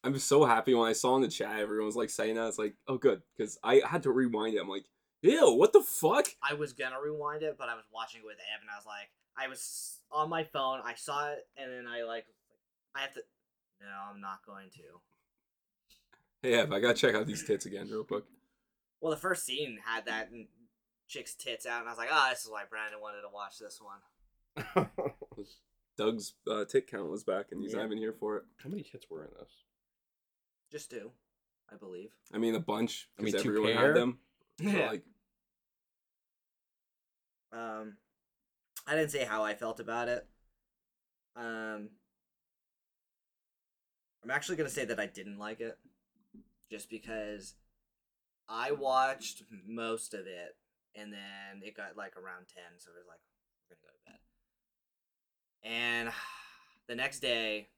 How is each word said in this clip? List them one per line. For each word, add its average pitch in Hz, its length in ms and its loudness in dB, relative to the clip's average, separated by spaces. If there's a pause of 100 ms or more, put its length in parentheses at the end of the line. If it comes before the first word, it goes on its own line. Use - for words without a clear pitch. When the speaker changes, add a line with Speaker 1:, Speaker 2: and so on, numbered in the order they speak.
Speaker 1:
I'm 135 160 2
so 143 260 8
happy 117 280 6
when 117 140 8
I 113 60 4
saw 127 220 4
in 135 60 6
the 117 60 4
chat, 107 320 -2
everyone 107 280 0
was, 107 80 -2
like, 113 140 0
saying 110 260 0
that. 113 120 0
It's 110 120 -4
like, 107 160 -2 (120)
"Oh, 131 100 0
good," - 260 4 (140)
'cause - 260 -4
I 131 220 10
had 160 180 0
to 135 80 4
rewind 113 440 4
it. 98 60 4
I'm 95 80 -6
like, 98 160 -6 (360)
"Ew, 262 320 10
what 160 200 8
the 392 80 12
fuck?" 233 460 4 (140)
Speaker 2:
I 143 120 0
was 147 200 -4
gonna 131 280 -6
rewind 151 420 -4
it, 151 140 -4
but 131 100 -8
I 117 80 -4
was 110 160 -18
watching 113 300 -10
it 107 40 -20
with 107 140 -14
Ev, 107 220 -8
and 107 80 -20
I 104 80 -10
was 104 80 -18
like, 101 260 -14 (240)
I 131 120 -4
was - 540 -10 (100)
on 156 180 2
my 165 140 0
phone, 131 400 0
I 117 100 -6
saw 147 380 -4
it, - 260 -10
and 131 140 -10
then 123 160 -10
I, 117 160 -6
like, 113 240 -6 (680)
I 135 60 -6
have 135 120 -6
to, 123 100 -14 (580)
no, 101 60 -18 (240)
I'm 101 100 -16
not 98 240 -10
going 98 260 -18
to. 90 300 -20 (1400)
Speaker 1:
Hey, 127 100 4
Ev, 117 180 6
I 101 80 2
gotta 120 140 6
check 120 220 6
out 107 100 2
these 104 180 -4
tits 104 220 0
again 101 240 -8
real 110 140 -6
quick. 104 200 -4 (760)
Speaker 2:
Well, 160 100 0
the 151 80 -2
first 180 260 0
scene 127 380 -6
had 113 220 -4
that 110 260 -4
n-, 117 160 -16 (600)
chick's - 280 -10
tits 120 300 -10
out, 120 160 -4
and 117 80 -8
I - 20 -8
was 113 60 -10
like, 117 140 -4
"Oh, 143 180 6
this 123 160 -4
is 110 60 -16
why 104 140 -8
Brandon 107 360 -10
wanted 104 220 -12
to 101 60 -12
watch 101 280 -12
this 104 240 -16
one." 101 200 -16 (540)
Speaker 3:
<laughs> - 360 0 (1040)
Speaker 1:
Doug's, 107 380 -2 (120)
uh, 107 180 0
tit 131 200 2
count 98 240 -8
was 101 140 -8
back, 101 280 -2
and - 120 -8
he's 98 100 -8
Speaker 2:
Yeah. 117 60 -4
Speaker 1:
not 113 80 -4
even 107 100 -4
here 110 160 -4
for 107 240 -4
it. - 80 -8 (120)
Speaker 3:
How 135 120 -14
many 196 140 -10
tits - 260 -20
were 78 160 -12
in - 80 -18
this? - 300 -20 (1040)
Speaker 2:
Just - 220 -14
two, 113 200 -12 (600)
I 104 40 -20
believe. 95 380 -14 (200)
Speaker 1:
I 107 40 -4
mean, 113 160 2
a 110 60 0
bunch, 110 580 -2
Speaker 3:
I 104 60 -6
mean, 107 100 0
Speaker 1:
'cause 101 80 2
Speaker 3:
two 110 80 0
Speaker 1:
everyone 110 240 4
Speaker 3:
pair? 120 140 6
Speaker 1:
had 151 80 6
them. 123 240 4 (400)
So, 165 80 -4
Speaker 2:
Yeah. 175 220 2
Speaker 1:
like, 104 160 -6 (2500)
Speaker 2:
Um, 110 460 -10 (880)
I 147 100 0
didn't 156 160 2
say 135 140 -2
how 107 180 0
I 107 120 0
felt 113 240 -6
about 117 300 -4
it. - 180 -2 (1080)
Um, 110 540 -8 (2250)
I'm 117 80 -8
actually 151 260 -2
gonna 147 120 0
say 123 160 -2
that 107 140 -4
I 104 60 -2
didn't 101 340 -14
like 107 220 -10
it, - 180 -8 (920)
just 104 200 -12
because 107 680 -10 (920)
I 120 220 -2
watched 131 800 0
most 113 640 -6
of 95 140 -10
it, 87 300 -14 (380)
and 104 180 -14
then 98 500 -14
it 104 120 -14
got, 101 200 -12
like, 95 220 -14
around 90 300 -16
ten, 87 320 -20
so 90 120 -20
it 85 60 -20
was 87 100 -20
like, 82 140 -20 (480)
"We're 90 60 -20
gonna 80 180 -20
go - 40 -20
to - 140 -20
bed." - 80 -20 (1400)
And 117 500 -2
<sighs> - 760 -16
the 120 80 -8
next 131 240 -4
day 113 580 -2